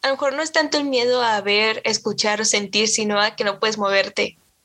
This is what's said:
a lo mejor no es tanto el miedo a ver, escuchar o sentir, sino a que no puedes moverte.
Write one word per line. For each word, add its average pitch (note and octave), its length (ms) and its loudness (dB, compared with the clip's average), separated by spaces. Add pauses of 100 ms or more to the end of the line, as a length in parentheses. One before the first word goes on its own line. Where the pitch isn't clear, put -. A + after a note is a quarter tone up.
a C4 60 -2
lo C#4 60 0
mejor C4+ 200 -2
no C#4+ 80 -4
es D#4+ 100 -4
tanto D#4 260 0
el C#4+ 80 0
miedo B3 360 2
a A3 200 2
ver, G#3+ 440 2
escuchar G#3 560 -2
o G#3+ 40 -2
sentir, G#3 420 0
sino G#3 340 0
a G#3+ 140 0
que - 80 -4
no G3+ 160 -2
puedes A3 180 0
moverte. G3 600 0 (280)